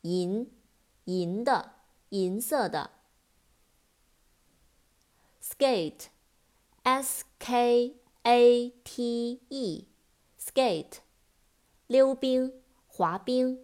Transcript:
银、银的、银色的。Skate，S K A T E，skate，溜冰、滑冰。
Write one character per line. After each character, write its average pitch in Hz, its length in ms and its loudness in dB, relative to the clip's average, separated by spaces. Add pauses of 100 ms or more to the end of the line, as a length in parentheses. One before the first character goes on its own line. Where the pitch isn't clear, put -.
银、 185 500 -4 (540)
银 185 400 -4
的、 247 300 -2 (340)
银 190 320 -4
色 269 260 -2
的。 - 260 -8 (2750)
Skate，S - 1700 -4 (140)
K 240 560 0 (300)
A 240 460 6 (120)
T 240 680 -6
E，skate， - 1500 -6 (880)
溜 269 280 4
冰、 262 380 -2 (360)
滑 170 280 -4
冰。 254 480 -2